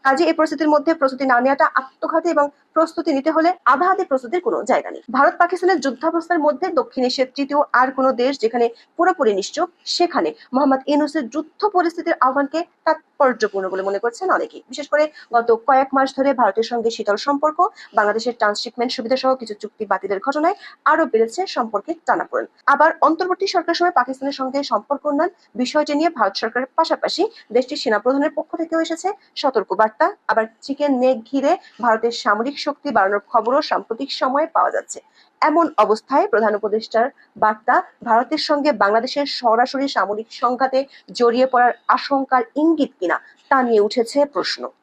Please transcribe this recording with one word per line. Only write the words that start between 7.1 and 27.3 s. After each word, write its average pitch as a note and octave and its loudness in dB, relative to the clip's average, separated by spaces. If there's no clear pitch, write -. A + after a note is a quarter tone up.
তৃতীয় C#4+ -2
আর B3+ 2
কোনো C4 0
দেশ C4 -2
যেখানে A#3 0
পুরোপুরি F4 2
নিশ্চুপ, C#4+ -4
সেখানে B3 -2
মোহাম্মদ C4+ 2
ইউনূসের D4 0
যুদ্ধ D#4 -6
পরিস্থিতির E4+ 0
আহ্বানকে C#4 0
তাৎপর্যপূর্ণ A#3+ 0
বলে F#3+ -4
মনে G3 -2
করছেন A#3+ -2
অনেকেই। - -2
বিশেষ C#4+ -10
করে D4+ 0
গত A#3 2
কয়েক C4+ 4
মাস C4+ 0
ধরে C4+ 2
ভারতের A3+ 2
সঙ্গে A#3 -2
শীতল G#3 -2
সম্পর্ক, D4+ 0
বাংলাদেশের A3+ 0
ট্রান্সশিপমেন্ট A#3 -2
সুবিধা B3 -2
সহ C4 0
কিছু A3 -12
চুক্তি G#3 -12
বাতিলের G3 -2
ঘটনায় D4+ 0
আরও D#4 4
বেড়েছে A3+ 0
সম্পর্কের A3+ -6
টানাপোড়েন। - -2
আবার D4 4
অন্তর্বর্তী F#4 0
সরকারের E4+ -2
সময় F4 0
পাকিস্তানের C4 -2
সঙ্গে C4+ -4
সম্পর্ক C#4 -4
উন্নয়ন D4+ 0
বিষয়টি D4 -2
নিয়ে D#4+ 0
ভারত A3 0
সরকারের A#3+ -4
পাশাপাশি D#4+ 0